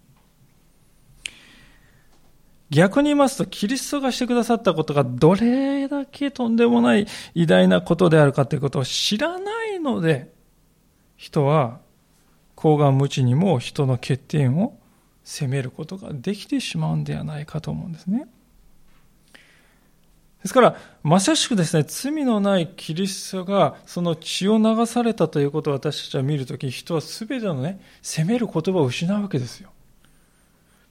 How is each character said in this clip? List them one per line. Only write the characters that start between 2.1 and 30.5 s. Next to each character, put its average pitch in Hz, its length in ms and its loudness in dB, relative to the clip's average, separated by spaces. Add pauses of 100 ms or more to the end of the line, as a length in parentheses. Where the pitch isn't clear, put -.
逆 175 320 4
に 294 40 2
言 294 80 2
い - 20 2
ま 285 140 4
す - 80 -8
と、 - 80 -2
キ - 240 -6
リ 262 80 -2
ス - 140 -8
ト 285 100 -4
が 254 100 -2
し - 80 -6
て 247 80 -2
く 240 80 0
だ 233 80 0
さ 233 120 0
っ 233 60 -4
た 185 120 2
こ 156 100 -2
と 151 100 -4
が 139 120 2
ど 139 300 4
れ 269 520 0
だ 285 180 -4
け 277 260 -6
と 240 180 -4
ん 226 80 2
で 233 100 4
も 240 140 4
な 240 160 4
い 208 100 0 (260)
偉 170 140 2
大 185 220 6
な 180 120 4
こ 175 140 0
と 175 140 4
で 156 100 8
あ 147 60 8
る 139 80 4
か 139 120 2
と 147 120 -4
い - 0 -
う - 20 -2
こ 135 100 -2
と - 100 -4
を 127 40 -2
知 - 340 -2
ら 339 220 -4
な 440 280 -6
い 392 120 -6
の 240 220 -2
で、 156 320 0 (800)
人 - 300 -2
は 135 340 0 (800)
厚 156 200 4
顔 143 140 4
無 135 160 2
知 135 160 0
に 123 100 4
も 160 260 2
人 - 260 -4
の 127 80 0
欠 123 240 -2
点 139 400 0
を 233 200 -2 (460)
責 - 260 -8
め 135 120 -2
る 127 100 -8
こ - 140 -12
と 190 120 -12
が 196 160 -12
で 151 220 -6
き 208 100 -16
て 277 140 -2
し - 200 -6
ま 156 140 -2
う 160 40 -2
ん 151 60 -2
で 147 120 -6
は 151 80 -8
な 151 160 -8
い 151 60 -10
か 156 160 -8
と - 80 -10
思 156 160 -8
う 185 40 -12
ん - 20 -10
で 156 80 -12
す - 80 -10
ね。 233 200 -4 (2250)
で 190 60 -10
す - 80 -8
か 262 60 6
ら、 190 160 4 (260)
ま 160 160 4
さ 311 160 2
し - 120 -2
く 247 80 0
で 180 100 2
す 160 120 0
ね、 147 100 2
罪 294 380 -6
の 226 140 2
な 196 180 2
い 165 180 -2
キ - 200 -8
リ 190 120 -2
ス - 220 -10
ト 185 160 -8
が 185 300 2 (100)
そ - 160 -8
の 170 140 0
血 - 320 -6
を 220 100 4
流 220 300 2
さ 240 160 -2
れ 226 100 0
た 170 140 0
と 156 120 -2
い 143 60 2
う 139 60 -2
こ 151 100 -4
と 147 80 -4
を 143 60 0
私 143 300 -6
た - 80 -14
ち - 20 -6
は 139 80 -2
見 147 120 0
る 131 120 -6
と - 100 -10
き、 131 140 -6
人 - 240 -8
は 151 60 -2
す - 260 -12
べ 262 120 -6
て 220 60 -6
の 151 160 -4
ね、 190 180 -6 (220)
責 - 260 -4
め 240 120 0
る 220 80 -2
言 180 260 -2
葉 185 60 0
を 143 60 4
失 170 300 -2
う 208 60 -2
わ 196 80 -6
け 156 80 -4
で 123 80 -4
す - 160 -16
よ。 - 80 -20 (1200)